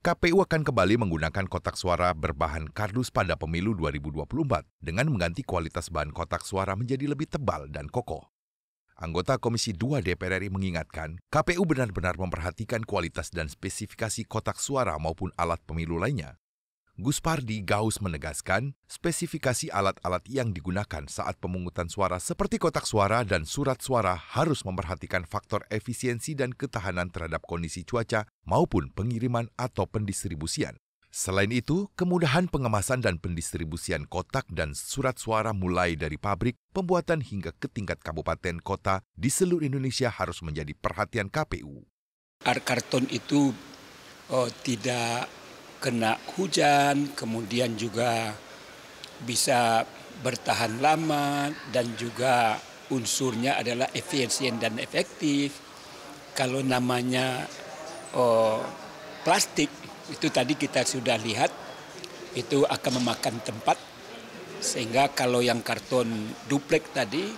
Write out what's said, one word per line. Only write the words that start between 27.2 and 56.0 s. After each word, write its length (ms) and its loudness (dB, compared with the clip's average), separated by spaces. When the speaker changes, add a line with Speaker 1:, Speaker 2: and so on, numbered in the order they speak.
Speaker 1:
kondisi 400 -4
cuaca 400 0
maupun 500 2
pengiriman 640 0
atau 300 -2
pendistribusian. 920 -4
Selain 400 2
itu, 480 0
kemudahan 540 4
pengemasan 500 2
dan 160 2
pendistribusian 880 -4
kotak 460 -2
dan 260 -2
surat 400 -2
suara 400 0
mulai 400 2
dari 240 -4
pabrik, 380 0
pembuatan 480 2
hingga 320 -6
ke 160 -6
tingkat 320 -4
kabupaten 580 -2
kota 400 0
di 160 0
seluruh 340 2
Indonesia 460 0
harus 320 -4
menjadi 320 -6
perhatian 560 -2
K 180 0
P 160 -6
U. 160 -14
Speaker 2:
Ar-, 160 4
karton 480 0
itu, 460 2
eh, 200 2
tidak 800 -2
kena 320 4
hujan, 800 4
kemudian 560 0
juga 640 0
bisa 560 4
bertahan 560 0
lama 720 2
dan 240 2
juga 560 4
unsurnya 640 0
adalah 320 0
efisien 720 0
dan 160 0
efektif. 800 0